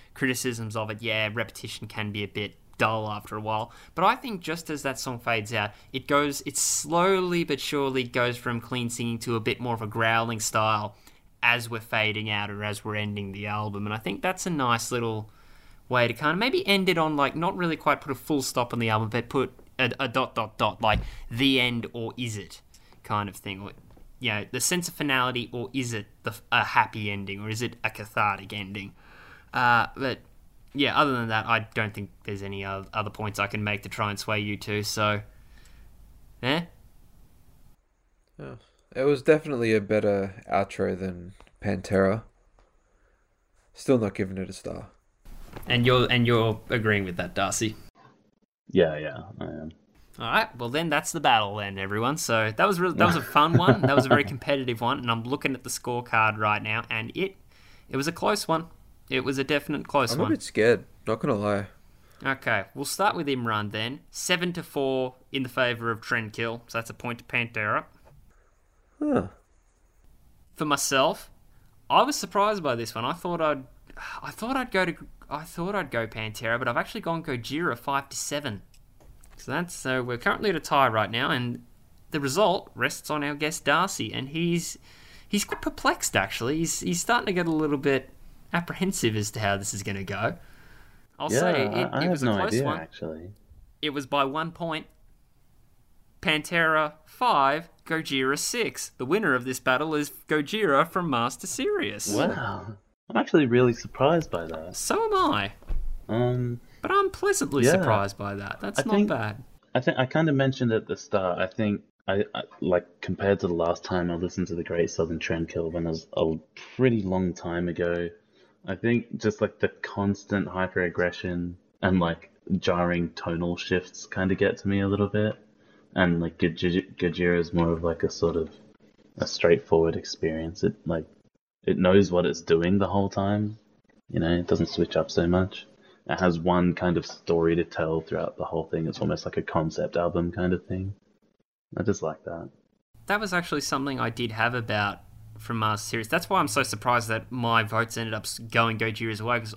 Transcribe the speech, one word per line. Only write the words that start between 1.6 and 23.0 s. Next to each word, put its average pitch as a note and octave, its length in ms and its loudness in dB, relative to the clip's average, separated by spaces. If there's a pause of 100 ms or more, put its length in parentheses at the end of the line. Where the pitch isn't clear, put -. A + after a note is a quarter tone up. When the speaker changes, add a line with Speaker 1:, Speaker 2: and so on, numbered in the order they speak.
Speaker 1:
can G#2+ 220 -6
be G#2 140 -4
a G2 40 -8
bit G#2 260 -6 (240)
dull A2 300 2
after G#2 280 -8
a A2 40 -6
while, A2 320 -4 (220)
but E3 100 0
I A3 120 6
think A3+ 240 -8
just E3 300 -8
as D3 120 -6
that C3 160 -4
song B2 220 -6
fades A2+ 320 -2
out, G#2+ 200 -2 (200)
it C3 160 -6
goes, C#3+ 380 2
it C#3 100 -6
slowly F3 880 2
but D3 160 -2
surely C3+ 420 0
goes B2 340 0
from A#2+ 240 -2
clean A#2+ 300 -4
singing A#2 300 -4
to A#2 160 -2
a A2+ 40 0
bit A2+ 200 -2
more B2 140 -2
of A2 80 -6
a A2 40 -6
growling A2+ 540 2
style G#2+ 560 0 (480)
as A#2+ 260 4
we're A2+ 100 -4
fading G#2+ 500 -2
out G#2 200 -2
or G#2 140 -6
as G#2 200 -4
we're G#2 120 -4
ending G#2 360 -4
the G2+ 140 -8
album. G#2 400 -4
And G#2 80 -4
I A2 40 -6
think - 240 -6
that's F#3 240 -2
a F#3 40 -2
nice B2+ 400 0
little A2+ 400 -2 (580)
way B2 200 4
to A#2 60 -2
kind D3+ 180 0
of F3 60 0
maybe C4 280 0
end G3 220 2
it F3+ 100 4
on, D#3 180 2
like, C#3 200 2
not F3+ 200 -2
really E3+ 200 0
quite C#3+ 240 2
put C#3+ 120 -8
a - 20 0
full C#3+ 280 -2
stop B2 300 -2
on A#2 60 -2
the A#2 100 2
album, A2 220 2
but A#2+ 180 -2
put C3 240 0 (260)
a, B2+ 120 2 (100)
a C3+ 80 0
dot, B2 260 -2
dot, G#2+ 220 -4
dot, G#2 240 0
like, G#2+ 200 4 (300)
"The C3 300 4
end A#2+ 320 0
or A2+ 240 -8
is A#2 220 -4
it?" - 240 -14 (400)